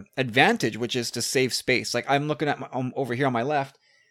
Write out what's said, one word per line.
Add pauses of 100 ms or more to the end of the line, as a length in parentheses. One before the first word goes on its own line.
(180)
advantage,
which
is
to
save
space.
Like,
I'm
looking
at
my,
um,
over
here
on
my
left, (340)